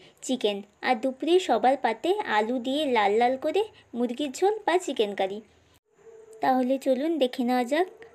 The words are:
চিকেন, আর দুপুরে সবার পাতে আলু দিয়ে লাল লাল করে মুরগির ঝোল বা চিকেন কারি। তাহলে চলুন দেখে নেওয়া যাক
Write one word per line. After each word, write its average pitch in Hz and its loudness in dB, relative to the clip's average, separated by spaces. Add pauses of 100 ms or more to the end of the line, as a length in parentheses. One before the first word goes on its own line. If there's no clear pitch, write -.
(220)
চিকেন, 226 -2 (260)
আর 254 2
দুপুরে 277 0
সবার 254 2
পাতে 254 -2 (200)
আলু 220 0
দিয়ে 262 -2 (100)
লাল 208 2
লাল 247 2
করে 311 0 (320)
মুরগির 247 -4
ঝোল 403 0 (100)
বা 320 0
চিকেন 240 -2
কারি। 196 -2 (1000)
তাহলে 254 2
চলুন 277 0
দেখে 254 0
নেওয়া 247 0
যাক 302 0 (260)